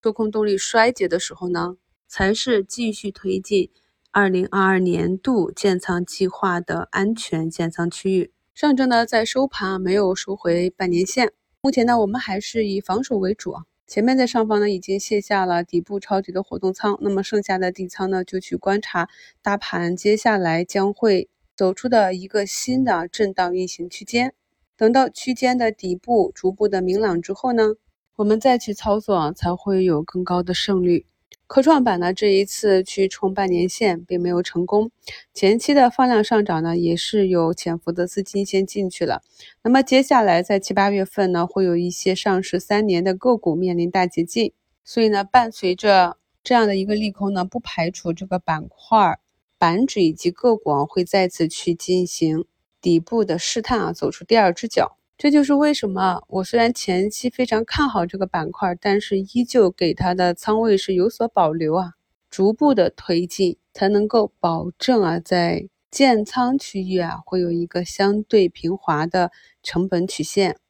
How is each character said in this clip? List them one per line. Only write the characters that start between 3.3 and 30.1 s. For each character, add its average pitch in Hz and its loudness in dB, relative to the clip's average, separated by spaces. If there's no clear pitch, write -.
进 190 -2
二 202 2
零 185 0
二 196 -2
二 190 2
年 175 0
度 202 0
建 190 -2
仓 175 -4
计 - -4
划 180 -2
的 - -8
安 202 -2
全 165 -6
建 170 -4
仓 170 -4
区 190 -6
域。 175 -4
上 294 2
证 254 0
呢， 233 2
在 226 0
收 262 -2
盘 196 -6
啊， 190 -4
没 185 0
有 196 2
收 190 -8
回 175 0
半 180 -4
年 175 0
线。 240 -2
目 269 2
前 247 2
呢， 240 2
我 208 2
们 208 -6
还 202 -6
是 220 -4
以 196 -4
防 202 -4
守 254 -4
为 190 0
主 - -8
啊。 165 -14
前 - -2
面 262 4
在 254 2
上 233 0
方 214 2
呢， 208 2
已 190 -4
经 190 -4
卸 208 -2
下 196 0
了 175 0
底 175 -2
部 202 -6
抄 196 -2
底 - -12
的 185 -4
活 - -10
动 190 -2
仓， 202 -2
那 208 -2
么 196 -2
剩 208 -2
下 190 -4
的 185 0
底 185 -10
仓 190 -6
呢， 190 -2
就 185 -8
去 185 -6
观 196 0
察 170 -4
大 202 0
盘 175 -4
接 208 2
下 214 2
来 170 0
将 196 -2
会 202 0
走 190 0
出 - -8
的 214 4
一 185 -10
个 202 -2
新 254 -4
的 180 0
震 196 -2
荡 180 -2
运 185 -2
行 175 -12
区 - -16
间。 240 -2
等 220 4
到 262 4
区 - -6
间 247 0
的 226 0
底 180 -6
部 214 0
逐 185 -2
步 208 -2
的 190 0
明 185 0
朗 185 0
之 180 -10
后 247 -4
呢， 220 2
我 214 0
们 214 4
再 247 4
去 220 -6
操 208 -2
作 208 -2
啊， 156 0
才 175 -4
会 190 0
有 160 2
更 180 -6